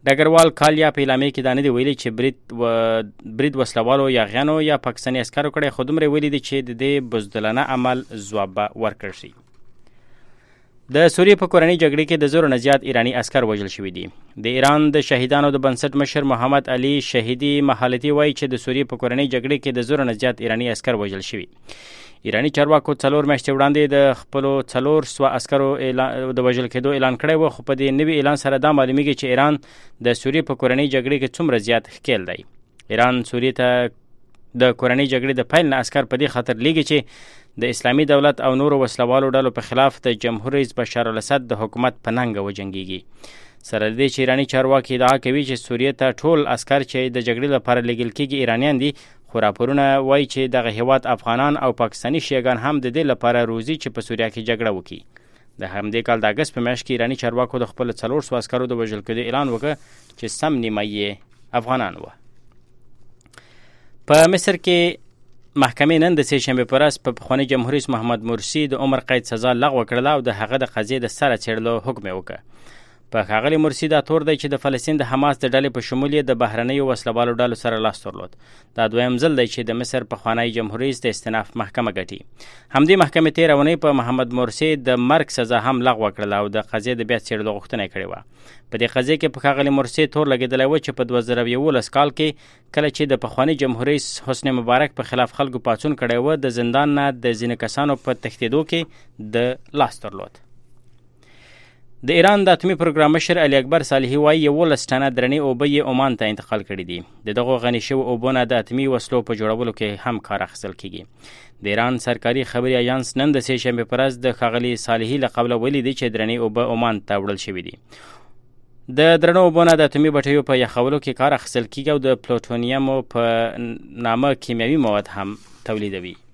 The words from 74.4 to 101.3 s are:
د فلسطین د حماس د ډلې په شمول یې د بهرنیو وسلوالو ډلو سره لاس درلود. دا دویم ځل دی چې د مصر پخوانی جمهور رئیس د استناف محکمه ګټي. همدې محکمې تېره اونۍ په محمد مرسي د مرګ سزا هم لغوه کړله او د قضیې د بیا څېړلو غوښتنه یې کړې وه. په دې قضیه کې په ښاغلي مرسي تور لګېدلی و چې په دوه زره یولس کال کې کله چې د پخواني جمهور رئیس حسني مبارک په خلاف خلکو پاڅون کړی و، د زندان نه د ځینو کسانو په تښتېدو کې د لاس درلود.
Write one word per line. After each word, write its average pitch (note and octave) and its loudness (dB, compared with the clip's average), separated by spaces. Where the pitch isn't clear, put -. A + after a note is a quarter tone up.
د C3+ -4
فلسطین C#3 -2
د C3+ 0
حماس C3+ 2
د C3 0
ډلې C#3 2
په A#2+ -6
شمول C#3 -2
یې D3+ 2
د B2 2
بهرنیو A#2+ 0
وسلوالو A#2+ 0
ډلو A#2+ 0
سره A2+ -2
لاس G#2+ -2
درلود. F#2 -12
دا A2+ 2
دویم B2 2
ځل D#3 2
دی A#2+ 4
چې A2+ -6
د A#2 -2
مصر B2 -4
پخوانی A#2 -2
جمهور A2 -4
رئیس C3+ -4
د A2+ 0
استناف A2 -6
محکمه A2 -4
ګټي. F#2+ -8
همدې D#3 6
محکمې D#3+ 2
تېره D#3+ 4
اونۍ D#3 2
په C#3+ 4
محمد B2 -2
مرسي B2 -2
د B2 2
مرګ D#3 0
سزا A#2+ 0
هم B2+ 0
لغوه A2 0
کړله G2+ -2
او G#2 -2
د G#2+ -4
قضیې A#2 -4
د A2 -4
بیا A#2 2
څېړلو G#2+ -4
غوښتنه G#2+ -8
یې F#2+ -10
کړې F#2+ -8
وه. F2 -12
په A#2+ -8
دې A#2 2
قضیه C3 2
کې D#3 0
په C3+ -2
ښاغلي C#3 2
مرسي C3+ 0
تور D3+ 2
لګېدلی B2+ 0
و D#3 2
چې D3 -6
په A#2+ -2
دوه B2 2
زره A#2+ 0
یولس C3 0
کال C#3+ 4
کې D#3 2
کله D3+ 2
چې C#3+ 0
د A#2+ 0
پخواني C3+ 0
جمهور B2+ 0
رئیس D3 -2
حسني C3 -2
مبارک B2 2
په B2 -8
خلاف B2 0
خلکو C3 -2
پاڅون C#3+ 0
کړی A#2+ 0
و، D3+ 0
د A#2+ -2
زندان C#3 0
نه C#3 0
د A2+ 0
ځینو A#2+ -4
کسانو C#3 -2
په B2+ -4
تښتېدو A#2+ -2
کې E3+ 0
د B2+ -2
لاس - -2
درلود. G2 -14